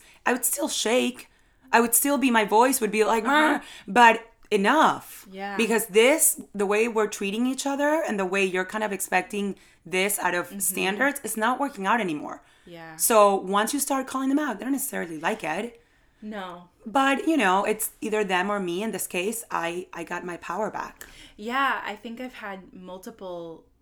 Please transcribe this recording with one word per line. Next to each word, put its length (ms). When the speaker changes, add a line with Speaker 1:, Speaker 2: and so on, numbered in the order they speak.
Speaker 1:
I 80
would 100
still 240
shake. 640
I 80
would 140
still 240
be, 140
my 140
voice 360
would 100
be 120
like, 220
Speaker 2:
Uh-huh. 280
Speaker 1:
"Meh," 60
but 380
enough. 840
Speaker 2:
Yeah. 260
Speaker 1:
Because 300
this, 520
the 100
way 220
we're 200
treating 380
each 220
other 400
and 120
the 60
way 200
you're 200
kind 180
of 80
expecting 640
this 340
out 140
of 160
Speaker 2:
Mm-hmm. 100
Speaker 1:
standards, 640
is 140
not 220
working 260
out 160
anymore. 400
Speaker 2:
Yeah. 300
Speaker 1:
So 400
once 400
you 40
start 280
calling 220
them 100
out, 180
they 80
don't 80
necessarily 460
like 240
it. 380
Speaker 2:
No. 480
Speaker 1:
But, 420
you 100
know, 280
it's 260
either 220
them 280
or 80
me. 220
In 100
this 140
case, 460
I, 420
I 100
got 220
my 120
power 340
back. 340
Speaker 2:
Yeah, 460
I 140
think 240
I've 140
had 380
multiple 880